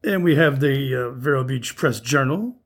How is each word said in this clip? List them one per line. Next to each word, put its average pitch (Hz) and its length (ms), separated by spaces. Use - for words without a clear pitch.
and 190 220
we 160 100
have 147 240
the, 139 380
uh, 123 140
Vero 131 340
Beach 127 320
Press 113 240
Journal. 143 640